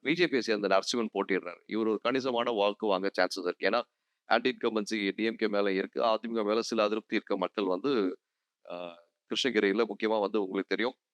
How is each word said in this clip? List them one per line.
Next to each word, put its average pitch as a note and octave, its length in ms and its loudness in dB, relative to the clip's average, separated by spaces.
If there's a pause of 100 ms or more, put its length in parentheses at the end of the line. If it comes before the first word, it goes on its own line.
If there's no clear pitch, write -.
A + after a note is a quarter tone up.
பி C#3 120 -2
ஜே F3 120 2
பியை C#3 140 2
சேர்ந்த G#2 300 0
நரசிம்மன் G#2+ 460 2
போட்டியிடுறாரு. F#2 520 -2
இவர் G#2+ 200 -2
ஒரு A2 160 0
கணிசமான B2 480 0
வாக்கு G#2 360 0
வாங்க G2 240 2 (100)
சான்சஸ் F2+ 220 0
இருக்கு. F2 260 -2
ஏன்னா, A2+ 140 2 (440)
ஆன்டி A#2 300 2
இன்கம்பன்சி G#2+ 580 -2
டி G#2+ 100 -2
எம் A2+ 120 -2
கே A2 120 0
மேல G2+ 240 0
இருக்கு, G2 320 -2
அ A2 120 4
தி A2+ 120 -6
மு A2+ 60 -6
க A2+ 80 0
மேல G#2+ 200 2
சில A2+ 200 -2
அதிருப்தி G#2+ 320 -2
இருக்க G2+ 220 -2
மக்கள் F#2+ 280 -2
வந்து, F#2+ 540 0 (520)
அ, F2 40 -10 (520)
கிருஷ்ணகிரியில G#2+ 640 2
முக்கியமா G#2+ 320 -2
வந்து G2+ 220 0
உங்களுக்கு F#2+ 240 -4
தெரியும், G#2+ 280 -4 (200)